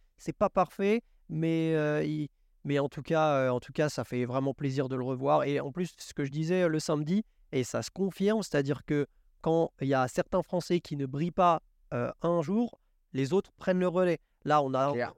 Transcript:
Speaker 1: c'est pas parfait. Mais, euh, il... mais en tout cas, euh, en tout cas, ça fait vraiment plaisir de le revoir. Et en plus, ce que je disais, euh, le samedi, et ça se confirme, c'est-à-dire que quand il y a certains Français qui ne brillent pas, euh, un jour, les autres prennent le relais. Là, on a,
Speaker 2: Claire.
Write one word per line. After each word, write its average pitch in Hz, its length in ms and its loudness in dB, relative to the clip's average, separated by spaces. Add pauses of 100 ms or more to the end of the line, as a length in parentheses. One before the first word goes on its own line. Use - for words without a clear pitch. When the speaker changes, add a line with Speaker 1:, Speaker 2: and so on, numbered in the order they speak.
(180)
Speaker 1:
c'est - 180 -8
pas 202 140 2
parfait. 202 520 0 (260)
Mais, 160 480 0
euh, 151 280 0
il... 151 240 -4 (360)
mais 143 160 0
en 143 80 0
tout 143 140 -10
cas, 156 340 2
euh, 131 140 2
en 123 100 0
tout 135 120 -18
cas, 151 160 0
ça 135 140 -6
fait 123 220 -2
vraiment 131 300 -2
plaisir 135 340 -2
de 131 80 -4
le 131 80 -4
revoir. 135 400 0
Et 139 160 0
en 139 100 -6
plus, 170 260 -6
ce - 160 -18
que 143 120 -4
je 139 80 -4
disais, 160 300 0
euh, 175 60 4
le 156 120 0
samedi, 160 440 0 (280)
et 131 100 0
ça 117 200 -4
se - 100 -10
confirme, 196 500 0
c'est-à-dire 143 420 -2
que 147 220 0 (360)
quand 165 380 2
il 139 80 -2
y 135 60 4
a 131 140 2
certains - 340 -2
Français 175 380 -2
qui - 160 -10
ne 139 100 -4
brillent 143 240 -4
pas, 175 320 4 (320)
euh, 120 160 -2 (120)
un 170 200 2
jour, 208 380 -2 (320)
les 131 200 -2
autres 196 260 0
prennent 185 220 0
le 180 80 2
relais. 175 300 2 (260)
Là, 151 160 4
on 135 140 0
a, 135 160 2
Speaker 2:
Claire. 120 280 -2